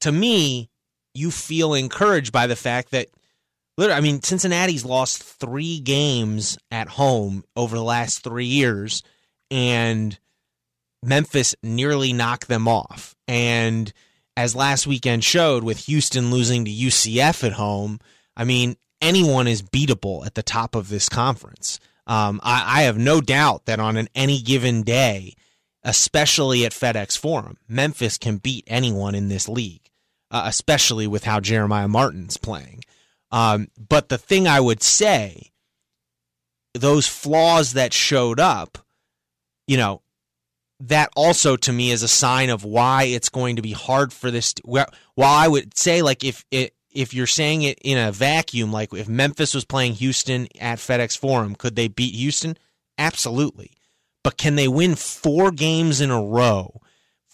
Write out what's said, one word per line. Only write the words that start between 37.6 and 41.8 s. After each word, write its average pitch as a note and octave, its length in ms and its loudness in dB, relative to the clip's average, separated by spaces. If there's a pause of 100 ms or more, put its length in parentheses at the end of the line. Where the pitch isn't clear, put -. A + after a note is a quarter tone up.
that B2+ 180 0
showed B2 480 2
up, B2 380 0 (920)
you C3+ 80 2
know, G#2 260 0 (800)
that D3 360 0
also D3+ 400 4
to B2+ 160 0
me B2 180 0